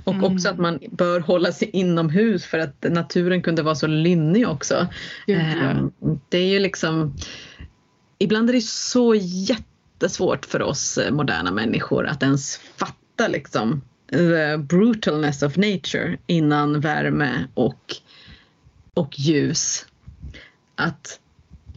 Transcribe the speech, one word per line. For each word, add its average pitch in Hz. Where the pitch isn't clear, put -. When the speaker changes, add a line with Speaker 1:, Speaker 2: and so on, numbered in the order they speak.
Speaker 1:
och 190
Speaker 2:
Mm. 190
Speaker 1:
också 185
att 180
man 170
bör 175
hålla 175
sig 214
inomhus 180
för -
att 160
naturen 175
kunde 165
vara 156
så 147
lynnig 165
också. -
Speaker 2:
Gud, 202
ja. 160
Speaker 1:
Ehm, 139
det 180
är 180
ju, 196
liksom, 160
ibland 220
är 247
det 254
så -
jättesvårt 180
för -
oss, -
eh, 104
moderna 95
människor 107
att -
ens 139
fatta, -
liksom, 131
the 156
brutalness 156
of 143
nature 190
innan 147
värme 147
och, -
och 156
ljus. 139
Att, -